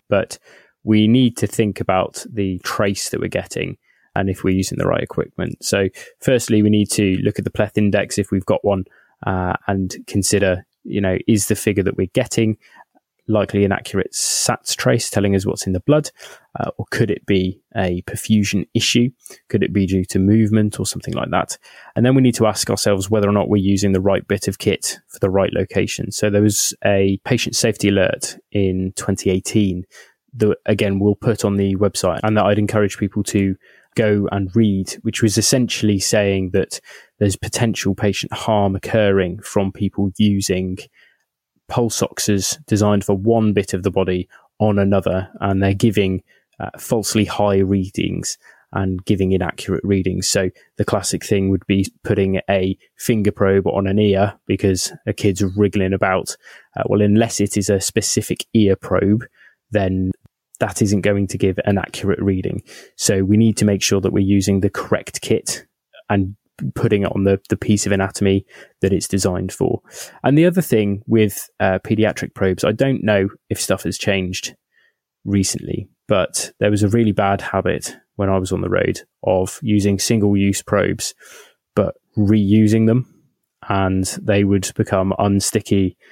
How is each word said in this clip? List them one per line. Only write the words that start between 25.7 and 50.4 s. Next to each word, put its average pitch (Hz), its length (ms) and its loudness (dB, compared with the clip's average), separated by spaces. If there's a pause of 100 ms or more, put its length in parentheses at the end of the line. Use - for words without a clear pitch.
So - 160 -2
there 101 140 2
was - 320 0 (100)
a 98 400 2
patient - 320 -2
safety 107 320 0
alert - 480 0 (160)
in 92 420 0
twenty - 360 -2
eighteen 92 540 0 (500)
that, 107 320 0
again, 98 320 0
we'll 101 160 4
put 113 320 -2
on 101 100 0
the 98 200 0
website 95 460 0
and 107 140 2
that 101 80 4
I'd 104 140 2
encourage 104 400 0
people 104 240 -2
to 98 340 0 (400)
go 104 360 2
and 98 220 -2
read, 101 360 2 (100)
which - 220 -6
was 110 160 2
essentially 110 600 0
saying 98 520 0
that 95 280 -2 (420)
there's 101 160 2
potential - 580 -2
patient 101 400 -4
harm 101 420 0
occurring 98 600 0
from 98 340 -4
people 98 460 -2
using 98 580 0 (880)
pulse - 360 -2
oxes - 640 -2
designed 104 360 4
for 101 140 0
one 110 380 2
bit 98 180 0
of 92 120 -2
the 98 60 0
body 90 380 -2 (300)
on 104 200 2
another, 95 520 0 (100)
and 98 220 0
they're 98 100 2
giving, 98 500 0 (380)
uh, - 80 -8 (100)
falsely 110 460 -2
high 101 320 0
readings 95 800 -2 (360)
and 95 340 -2
giving 95 260 0
inaccurate 92 500 -2
readings. 92 460 0
So 95 220 0 (260)